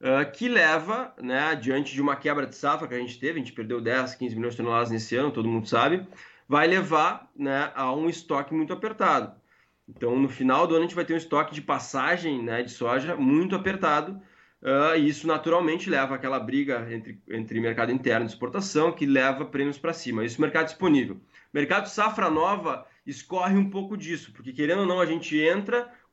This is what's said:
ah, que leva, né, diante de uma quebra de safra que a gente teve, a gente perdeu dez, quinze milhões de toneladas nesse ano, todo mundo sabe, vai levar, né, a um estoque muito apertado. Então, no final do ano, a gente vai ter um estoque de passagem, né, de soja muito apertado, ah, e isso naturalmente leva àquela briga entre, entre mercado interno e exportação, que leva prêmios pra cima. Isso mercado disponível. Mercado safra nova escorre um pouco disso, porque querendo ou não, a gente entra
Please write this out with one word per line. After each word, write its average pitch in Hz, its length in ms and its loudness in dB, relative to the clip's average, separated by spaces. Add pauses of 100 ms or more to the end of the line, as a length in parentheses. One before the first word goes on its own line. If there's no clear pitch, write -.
ah, 135 240 2
que 233 240 -6
leva, 185 680 2
né, 139 360 -2
diante 135 400 -2
de 139 80 0
uma 139 140 2
quebra 147 300 -2
de - 100 -18
safra 147 320 -2
que 120 60 -8
a 123 40 -4
gente 120 200 -8
teve, 160 200 -4
a 131 40 -4
gente 110 100 -12
perdeu 117 280 -6
dez, 127 340 -2
quinze 120 200 -6
milhões 117 200 -4
de - 40 -8
toneladas 117 320 0
nesse 113 260 -4
ano, 139 140 0
todo 113 180 -2
mundo 113 200 -2
sabe, 156 380 2 (420)
vai 151 180 4
levar, 165 680 2
né, 139 380 -2
a 131 200 -2
um 160 140 0
estoque 156 440 -4
muito 156 200 -2
apertado. 165 600 0 (560)
Então, 123 300 0
no 135 100 4
final 135 380 2
do 165 80 2
ano, 165 100 4
a - 20 0
gente 165 100 -10
vai 175 80 0
ter 165 100 -2
um 165 40 0
estoque 156 360 0
de 151 80 -10
passagem, 143 800 -2
né, 117 200 -2
de 120 80 -8
soja 131 460 -2
muito 156 380 4
apertado, 190 640 0 (420)
ah, 147 340 4
e 151 120 4
isso 151 180 -2
naturalmente 165 640 2
leva 135 280 0
àquela 131 240 -4
briga 127 500 -2
entre, 110 280 -10 (120)
entre 113 300 -4
mercado 117 320 0
interno 117 340 0
e - 20 -8
exportação, 151 640 0
que 147 140 -2
leva 135 400 2
prêmios 143 320 -4
pra 165 140 -4
cima. 117 320 -4
Isso 117 160 -4
mercado 160 260 2
disponível. 139 520 2 (340)
Mercado 180 360 0
safra 214 400 0
nova 160 580 0 (200)
escorre 180 500 -2
um 196 140 4
pouco 196 260 -6
disso, 156 360 -8
porque 127 200 -14
querendo 151 280 0
ou 190 60 2
não, 180 140 2
a 170 60 4
gente 156 320 -2
entra 196 520 2 (220)